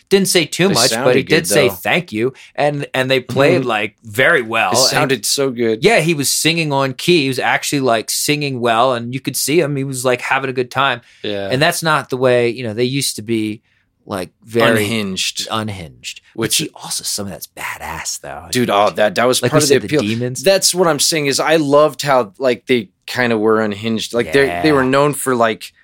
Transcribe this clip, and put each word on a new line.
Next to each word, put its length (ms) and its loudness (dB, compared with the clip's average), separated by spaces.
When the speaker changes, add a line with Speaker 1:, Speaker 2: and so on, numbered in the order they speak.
Speaker 1:
didn't 180 4
say 180 2
too 220 0
Speaker 2:
They 60 0
Speaker 1:
much, 160 2
but 0 -
he 60 -2
Speaker 2:
sounded 180 2
Speaker 1:
did 140 0
Speaker 2:
good, 200 2
Speaker 1:
say 220 2
Speaker 2:
though. 60 -4
Speaker 1:
thank 360 -4
you. 220 -2
And, 380 -2
and 160 0
they 120 2
played, 400 2
Speaker 2:
Mm-hmm. 80 -2
Speaker 1:
like, 340 -4
very 380 2
well. 320 0
Speaker 2:
It 60 2
Speaker 1:
And 100 4
Speaker 2:
sounded 360 -2
so 240 0
good. 340 -2
Speaker 1:
yeah, 180 4
he 120 2
was 160 -2
singing 440 0
on 200 0
key. 300 2
He 60 0
was 100 -4
actually, 400 0
like, 320 0
singing 480 -2
well, 340 2
and 220 -6
you 60 -8
could 160 -6
see 240 0
him. 160 -2
He 80 -4
was, 200 -6
like, 160 0
having 280 -2
a 40 -4
good 160 -2
time. 320 -2
Speaker 2:
Yeah. 260 -6
Speaker 1:
And 120 0
that's 200 0
not 280 -2
the 80 -4
way, 320 2
you 140 -6
know, 100 -6
they 100 -2
used 320 -2
to 60 -12
be, 400 -4
like, 260 -8
very 400 2
Speaker 2:
Unhinged. 680 -6
Speaker 1:
unhinged. 680 -10
Speaker 2:
Which 140 -4
Speaker 1:
Which 80 -2
he 180 -4
also, 300 -10
some 220 -8
of 40 -12
that's 160 -14
badass, 720 -10
though. 320 -14
Speaker 2:
Dude, 180 0
oh, 200 2
that, 260 0
that 100 2
was 160 2
Speaker 1:
Like 100 0
Speaker 2:
part 100 4
Speaker 1:
we 20 2
Speaker 2:
of 60 2
the 60 4
Speaker 1:
said, 80 2
the 20 -8
Speaker 2:
appeal. 160 0
Speaker 1:
demons. 420 -4
Speaker 2:
That's 320 2
what 140 2
I'm 100 0
saying 280 0
is 120 0
I 160 2
loved 460 4
how, 360 2
like, 280 0
they 240 0
kinda 320 0
were 240 4
unhinged. 520 -4
Like, 200 -2
they, 140 4
they 0 -
Speaker 1:
Yeah. 60 4
Speaker 2:
were 100 4
known 300 2
for, 220 -2
like, 360 0